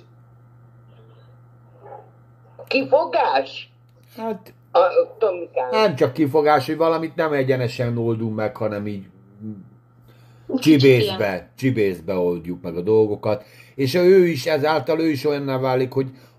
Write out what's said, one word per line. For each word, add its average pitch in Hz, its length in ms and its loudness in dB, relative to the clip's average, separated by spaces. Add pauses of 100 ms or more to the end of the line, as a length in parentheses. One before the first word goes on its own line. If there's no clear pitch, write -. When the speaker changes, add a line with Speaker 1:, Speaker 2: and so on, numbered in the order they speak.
(2750)
Speaker 1:
Kifogás? 269 1080 -2 (440)
Speaker 2:
Hát, 220 360 -10 (200)
Speaker 1:
A, - 60 2 (400)
Tomikám. 175 520 -4
Speaker 2:
nem 220 240 2
csak 131 180 0
kifogás, 147 540 2
hogy 156 100 -6
valamit 165 380 -2
nem 160 180 -2
egyenesen 127 680 -2
oldunk 113 380 -2
meg, 107 200 -4
hanem 104 300 -4
így 98 200 -10 (1400)
Speaker 3:
Kicsit 156 320 4
Speaker 2:
csibészbe, 107 480 4
Speaker 3:
ilyen. 92 280 -6
Speaker 2:
csibészbe 98 580 -2
oldjuk 87 480 -2
meg 85 140 -10
a 90 40 -4
dolgokat. 104 640 0 (300)
És 135 200 -2
ő 180 320 6
is, 151 200 -4
ezáltal 156 540 0
ő 165 100 0
is 139 140 -4
olyanná 143 340 -2
válik, 127 340 -2
hogy, 131 180 -2 (280)